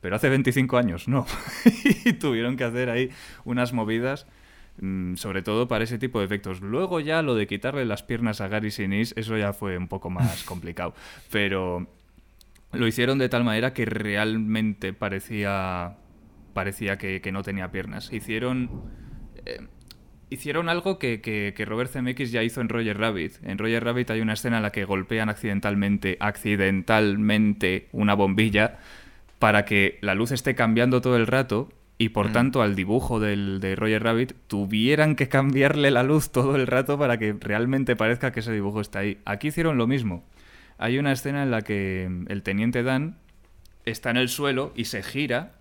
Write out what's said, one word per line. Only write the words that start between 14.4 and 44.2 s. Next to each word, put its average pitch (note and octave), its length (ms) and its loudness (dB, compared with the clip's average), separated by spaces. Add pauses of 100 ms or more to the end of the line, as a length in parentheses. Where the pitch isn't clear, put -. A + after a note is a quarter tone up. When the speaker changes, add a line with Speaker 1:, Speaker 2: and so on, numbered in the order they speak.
Speaker 1:
parecía, G2 1000 -4 (580)
parecía G2 440 -4
que, F#2+ 220 -6
que F#2+ 120 -6
no G2 120 -4
tenía F#2+ 280 -6
piernas. G2+ 420 -8
Hicieron, A#2+ 680 -4 (600)
eh, - 140 -10 (720)
hicieron D3 400 -4
algo F3 300 0
que, A#2 200 -2
que, G#2 380 -4
que G#2+ 80 -4
Robert A2+ 260 -4
Zemeckis B2+ 400 -4
ya A#2 120 0
hizo A#2 180 -2
en A#2 80 0
Roger A2 280 -2
Rabbit. G#2 360 -2 (100)
En F#2+ 140 -6
Roger A2+ 260 0
Rabbit A#2+ 280 0
hay A2 100 0
una A2 120 0
escena A#2 240 -2
en G#2+ 60 0
la G#2 80 -2
que G2+ 140 -4
golpean G2+ 440 0
accidentalmente, G2+ 840 0 (680)
accidentalmente G#2 1080 2
una G#2 220 2
bombilla G#2 640 4 (640)
para G#2 260 6
que G2+ 360 4
la G2 140 2
luz A2+ 160 0
esté B2+ 240 0
cambiando A#2+ 460 4
todo B2+ 140 4
el A2+ 120 4
rato B2+ 440 0 (260)
y, A2+ 120 2
por G#2+ 200 0
Speaker 2:
Mm. G#2+ 40 -4
Speaker 1:
tanto, B2 280 4
al G#2 140 4
dibujo A2+ 440 0
del, G2+ 400 0
de F#2+ 160 -2
Roger G#2+ 280 2
Rabbit A#2 300 2 (140)
tuvieran A#2 680 2
que C3 140 0
cambiarle C#3 600 4
la B2 120 6
luz D3+ 280 2
todo C3+ 240 4
el B2+ 120 2
rato C3 300 2
para B2+ 200 2
que G#2+ 220 0
realmente A#2+ 560 0
parezca A#2+ 360 0
que A2 100 -4
ese A2+ 120 -4
dibujo G#2 280 -2
está G2 180 -6
ahí. G2+ 260 -2
Aquí G2+ 240 -4
hicieron D#3+ 280 0
lo A#2 100 4
mismo. A2+ 360 0 (540)
Hay A#2+ 200 0
una C#3 140 2
escena C#3 320 -2
en C3 80 0
la A2 100 0
que, F#2+ 480 -2
mm, F2+ 220 -4
el G2+ 120 -4
teniente A2+ 400 0
Dan C3 340 -2 (680)
está A#2 260 -4
en A#2+ 60 2
el B2+ 120 2